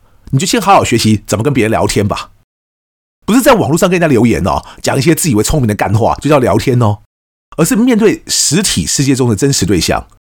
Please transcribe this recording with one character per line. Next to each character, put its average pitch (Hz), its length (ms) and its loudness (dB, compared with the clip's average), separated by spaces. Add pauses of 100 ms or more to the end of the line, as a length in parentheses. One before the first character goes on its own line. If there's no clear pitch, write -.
(320)
你 135 80 0
就 185 80 -2
先 240 140 0
好 196 120 2
好 165 100 4
学 117 140 0
习 107 300 0
怎 107 100 -2
么 107 60 -4
跟 139 100 -2
别 120 120 0
人 110 60 -2
聊 101 140 0
天 104 220 -2
吧。 - 240 -8 (920)
不 196 80 0
是 262 80 4
在 277 140 4
网 131 140 0
络 156 80 0
上 185 120 -2
跟 180 100 0
人 - 20 -2
家 170 60 2
留 120 180 2
言 90 220 0
哦， 73 160 -2 (180)
讲 123 160 -4
一 135 40 0
些 165 120 2
自 170 160 -2
以 117 60 0
为 104 80 2
聪 151 160 -2
明 123 80 0
的 104 80 0
干 98 180 -2
话， 107 280 0
就 139 80 -2
叫 147 100 4
聊 104 180 2
天 123 240 0
哦， 104 180 0 (580)
而 160 80 0
是 262 100 -2
面 240 220 2
对 208 300 0
实 - 360 -2
体 92 220 -4
世 - 180 -2
界 135 100 0
中 127 160 0
的 110 60 0
真 139 160 0
实 131 140 -2
对 85 160 0
象， - 260 -4 (180)